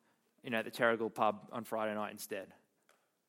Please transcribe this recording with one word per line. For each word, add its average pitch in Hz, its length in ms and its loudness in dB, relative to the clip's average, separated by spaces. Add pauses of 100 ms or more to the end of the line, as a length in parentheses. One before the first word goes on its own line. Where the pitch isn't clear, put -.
(440)
you 135 60 -10
know, 117 100 0
at 110 60 -2
the 113 60 -10
Terrigal 113 420 2
pub 107 400 2
on 117 100 -6
Friday 107 320 -2
night 104 160 -4
instead." 101 400 -10 (760)